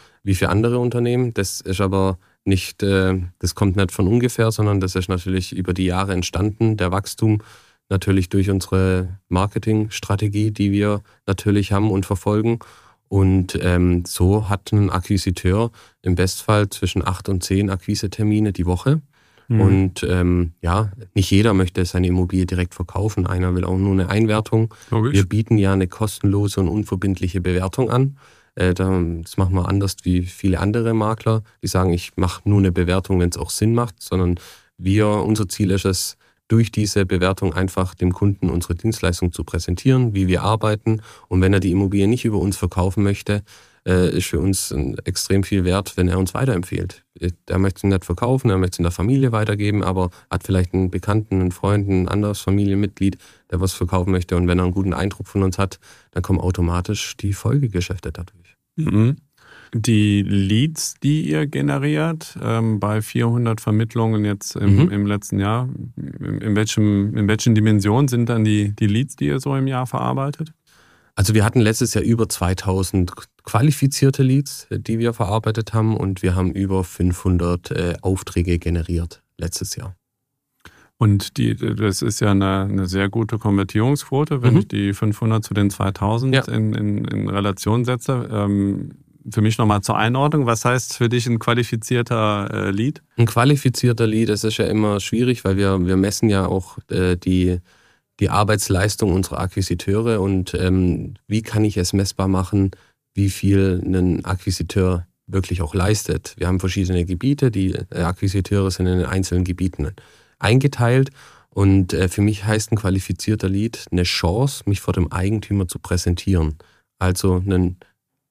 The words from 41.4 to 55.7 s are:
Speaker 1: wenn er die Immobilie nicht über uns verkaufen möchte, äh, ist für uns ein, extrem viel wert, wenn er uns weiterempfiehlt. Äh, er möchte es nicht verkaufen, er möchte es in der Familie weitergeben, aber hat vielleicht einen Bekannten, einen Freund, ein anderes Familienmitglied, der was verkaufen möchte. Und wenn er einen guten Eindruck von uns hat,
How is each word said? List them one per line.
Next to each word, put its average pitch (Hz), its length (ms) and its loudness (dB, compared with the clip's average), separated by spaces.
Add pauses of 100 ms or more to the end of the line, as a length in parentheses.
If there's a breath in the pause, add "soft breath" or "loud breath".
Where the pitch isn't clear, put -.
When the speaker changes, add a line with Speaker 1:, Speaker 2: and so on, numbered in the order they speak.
Speaker 1:
wenn 98 140 4
er 95 60 4
die 92 100 0
Immobilie 98 360 2
nicht 120 200 2
über 104 140 0
uns 98 180 -2
verkaufen 95 440 0
möchte, 101 400 -2 (440 loud breath)
äh, 90 280 2
ist 90 120 -2
für - 120 -2
uns 95 320 -2
ein, 64 360 -4
extrem 95 380 -2
viel 95 200 0
wert, 92 320 -2
wenn 90 120 2
er 90 100 0
uns 95 160 -2
weiterempfiehlt. 90 720 -4 (140)
Äh, 90 120 -4 (160)
er 95 120 -2
möchte 95 200 0
es - 60 -8
nicht 98 200 2
verkaufen, 120 460 0
er 95 80 2
möchte 90 160 0
es - 60 -12
in - 20 0
der 85 100 0
Familie 123 400 0
weitergeben, 104 500 0
aber 92 280 0 (180 loud breath)
hat 90 140 -4
vielleicht 92 320 0
einen 92 160 2
Bekannten, 98 500 0
einen 92 120 0
Freund, 101 360 0
ein 92 200 2
anderes 104 320 -2
Familienmitglied, 98 760 0 (340 loud breath)
der 87 120 -2
was 95 100 0
verkaufen 90 380 0
möchte. 92 260 0
Und 87 100 2
wenn 87 120 2
er 92 60 2
einen 90 100 0
guten 95 180 -2
Eindruck 98 360 -6
von 98 140 0
uns 95 140 0
hat, 98 220 -2 (320 loud breath)